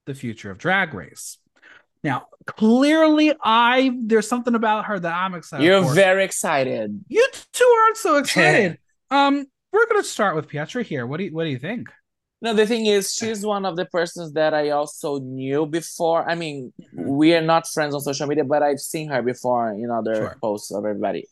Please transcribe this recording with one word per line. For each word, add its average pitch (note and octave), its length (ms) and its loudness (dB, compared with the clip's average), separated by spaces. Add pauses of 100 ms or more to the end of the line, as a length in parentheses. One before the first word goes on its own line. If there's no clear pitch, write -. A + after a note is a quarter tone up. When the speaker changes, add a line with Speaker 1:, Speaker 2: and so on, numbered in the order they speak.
Speaker 1:
the C#3 80 -10
future A2+ 360 -10
of F#2+ 60 -14
Drag F3+ 380 0
Race? - 420 -14 (640)
Now, C3 260 -4 (180)
clearly, D4+ 960 4
I, A#3+ 500 4 (100)
there's A3 240 2
something A#3+ 280 -2
about G#3+ 320 0
her G#3 120 -4
that E3+ 140 -4
I'm F3+ 220 -4
excited D3+ 320 -4
Speaker 2:
You're F#3+ 180 6
Speaker 1:
for. C#3+ 80 0
Speaker 2:
very F#3+ 320 6
excited. B2+ 760 -2 (100)
Speaker 1:
You A4+ 200 2 (240)
two A#4+ 320 6
aren't A4 140 2
so D#4+ 180 2
Speaker 3:
<laughs> C#4+ 60 2
Speaker 1:
excited. E3+ 560 2 (320)
Um, C#4 340 2 (260)
we're A4+ 160 4
gonna G#4+ 160 0
start G3 320 -2
with D#3 140 -4
Pietra D#3 340 -8
here. C3 240 -6
What C#3+ 120 -6
do G3 60 -4
you, D#3+ 100 -10
what D#3+ 100 -4
do D#3+ 60 -4
you B2+ 80 -6
think? G3 300 -10 (520)
Speaker 2:
No, A3+ 140 -2
the G#3+ 120 4
thing A3+ 200 0
is, G3+ 260 0
she's A3 320 -6
one G3+ 220 -2
of E3+ 100 -4
the F3+ 80 -4
persons E3+ 480 -6
that D#3 220 0
I D3 160 0
also D3 500 -4
knew C3 460 -4
before. E3 640 -2
I E3+ 80 -2
mean, C#3+ 360 -10 (220)
Speaker 1:
Mm-hmm. E2+ 120 -8
Speaker 2:
we D3+ 280 4
are E3 80 2
not E3 260 2
friends D3 260 -2
on C#3+ 60 -4
social C#3 260 -4
media, D3+ 180 0
but D3 180 2
I've D3 180 0
seen D#3 300 -8
her B2 120 -2
before A#2+ 500 -2
in A2+ 180 -8
other A2+ 240 -2
Speaker 1:
Sure. G#2+ 280 -4
Speaker 2:
posts G#2 300 -4
of G2+ 120 -6
everybody. G2+ 480 -4